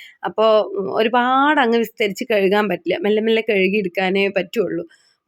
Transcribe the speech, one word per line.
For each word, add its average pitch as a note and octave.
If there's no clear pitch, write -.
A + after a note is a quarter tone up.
അപ്പോ, G3+
ഉം, G3
ഒരുപാട് B3+
അങ്ങ് A#3
വിസ്തരിച്ച് A3
കഴുകാൻ G#3
പറ്റില്ല, F3+
മെല്ലെ G#3+
മെല്ലെ A3+
കഴുകി G3
എടുക്കാനേ F#3+
പറ്റുള്ളൂ. F#3